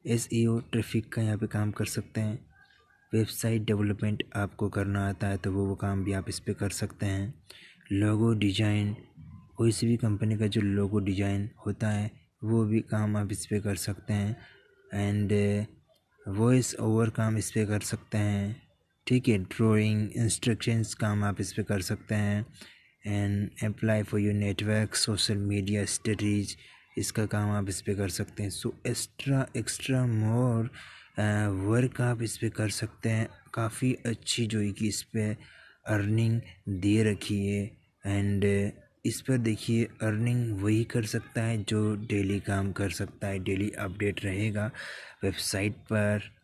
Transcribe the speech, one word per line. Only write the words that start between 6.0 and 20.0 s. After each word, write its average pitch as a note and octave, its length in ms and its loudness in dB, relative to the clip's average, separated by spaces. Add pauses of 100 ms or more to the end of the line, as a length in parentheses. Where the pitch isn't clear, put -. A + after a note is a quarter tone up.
भी G2 100 0
आप F#2+ 160 -2
इस - 100 -8
पे G#2 140 -4
कर G2+ 160 -2
सकते - 360 -4
हैं। G2 280 -2 (580)
लोगो G#2+ 420 4
डिजाइन, G#2 640 2 (600)
कोई A2+ 140 4
सी A2+ 160 0
भी A#2 100 4
कंपनी G#2+ 400 0
का G#2+ 100 2
जो G#2 140 2
लोगो G2+ 380 2
डिजाइन G2 500 0 (160)
होता G#2+ 240 -2
है G#2 220 -2 (320)
वो A2 220 2
भी A2 140 2
काम G#2+ 380 0
आप G#2 140 -2
इस - 140 -6
पे G#2+ 140 0
कर G2+ 160 -2
सकते - 380 -4
हैं। G#2 240 0 (580)
And, G2+ 380 0
uh, G#2 380 2 (560)
वॉइस A#2 480 4
ओवर A2 340 2
काम A2 280 0
इस G2+ 140 -4
पे A2 140 2
कर G#2 140 0
सकते - 380 -4
हैं, G#2 440 0 (460)
ठीक B2+ 200 2
है। G#2+ 100 4
ड्राइंग, G#2+ 760 2